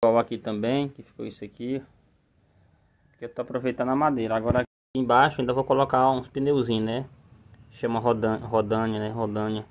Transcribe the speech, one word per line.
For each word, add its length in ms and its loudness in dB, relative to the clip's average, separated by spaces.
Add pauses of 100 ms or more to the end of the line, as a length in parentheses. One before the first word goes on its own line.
Igual 160 4
aqui 200 -2
também, 500 -4
que 160 -16
ficou 220 -14
isso 180 -14
aqui. 400 -8 (1300)
Que 80 -14
eu 80 -14
tô 80 -10
aproveitando 480 -2
a 60 2
madeira. 400 0
Agora 260 2
aqui 80 -4 (260)
embaixo 460 4
ainda 100 0
vou 140 0
colocar 460 4
uns 180 -4
pneuzinhos, 560 0
né? 240 -4 (640)
Chama 280 -4
rodan-, 460 0
rodânia, 540 0
né? 100 -4
Rodânia. 600 -4